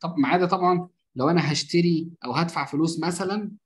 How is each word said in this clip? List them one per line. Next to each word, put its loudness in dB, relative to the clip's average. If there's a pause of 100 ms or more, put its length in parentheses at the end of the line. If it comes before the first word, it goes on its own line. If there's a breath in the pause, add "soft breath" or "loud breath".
طب -8
ما 2
عدا 2
طبعًا 2 (260)
لو 2
انا 2
هشتري 0 (160)
او -6
هدفع -2
فلوس -2
مثلًا -4 (140)